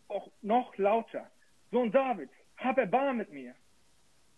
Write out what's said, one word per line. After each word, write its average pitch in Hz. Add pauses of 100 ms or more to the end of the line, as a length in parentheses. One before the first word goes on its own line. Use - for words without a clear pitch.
auch 202 (100)
noch 240
lauter: 202 (400)
„Sohn 233
Davids, 254 (240)
hab 254
Erbarmen 254
mit 208
mir!“ 127 (840)